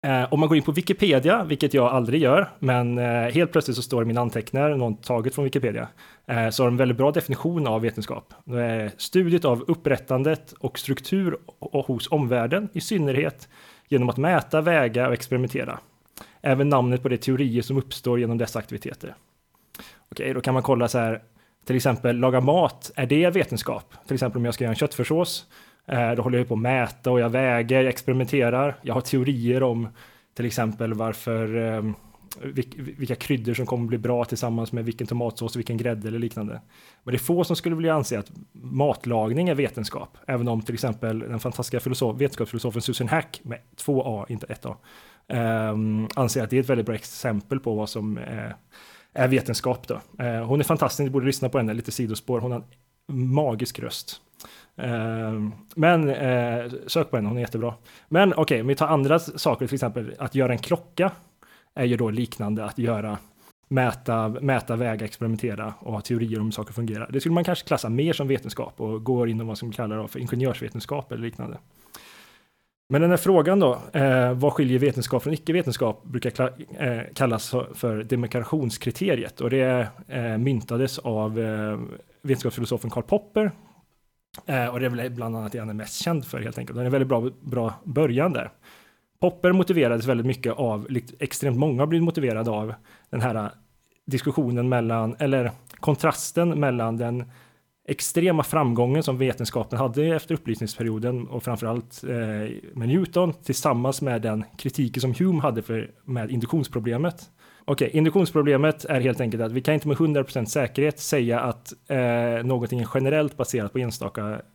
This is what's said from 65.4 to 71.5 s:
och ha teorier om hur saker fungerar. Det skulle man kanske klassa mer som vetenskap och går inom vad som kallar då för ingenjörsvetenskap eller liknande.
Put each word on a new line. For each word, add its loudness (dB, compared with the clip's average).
och -8
ha -6
teorier -2
om 0
hur -2
saker -8
fungerar. -6
Det 0
skulle 0
man 4
kanske -2
klassa 0
mer 2
som -2
vetenskap -4
och -4
går 2
inom -2
vad -8
som -8
kallar -4
då -6
för -10
ingenjörsvetenskap -4
eller -8
liknande. -10